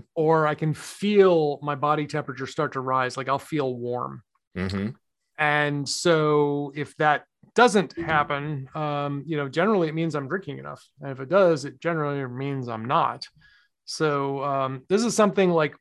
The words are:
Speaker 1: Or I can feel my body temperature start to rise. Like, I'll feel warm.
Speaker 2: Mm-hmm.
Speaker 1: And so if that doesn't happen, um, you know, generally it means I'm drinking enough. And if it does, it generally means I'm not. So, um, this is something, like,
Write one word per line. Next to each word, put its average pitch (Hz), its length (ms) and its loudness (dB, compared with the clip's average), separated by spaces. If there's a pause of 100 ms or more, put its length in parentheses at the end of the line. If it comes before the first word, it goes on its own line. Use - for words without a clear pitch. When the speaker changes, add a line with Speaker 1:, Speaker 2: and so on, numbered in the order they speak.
(140)
Speaker 1:
Or 160 320 4
I 151 100 0
can 151 180 -2
feel 180 920 4
my 147 120 -2
body 147 300 0
temperature 139 420 -6
start 147 260 -4
to 131 80 -4
rise. 127 340 0
Like, 131 140 -6
I'll 139 100 0
feel 139 340 -4
warm. 123 500 -6 (340)
Speaker 2:
Mm-hmm. 98 320 -4 (480)
Speaker 1:
And 147 500 0
so 147 880 2
if 147 220 -10
that 151 260 2 (320)
doesn't 214 420 4
happen, 147 800 -2
um, 143 500 -4
you 156 120 -4
know, 143 100 -2
generally 170 400 2
it 151 80 -6
means 160 200 -2
I'm 139 120 -4
drinking 147 300 -8
enough. - 280 -14 (140)
And 139 140 -10
if 127 80 -12
it 135 80 -10
does, 170 340 4
it - 160 -12
generally 147 480 -2
means 131 400 -6
I'm 110 160 -6
not. 135 420 0 (600)
So, 139 580 -2
um, 135 440 -2
this 214 160 2
is 233 120 0
something, 196 340 4
like, 156 320 2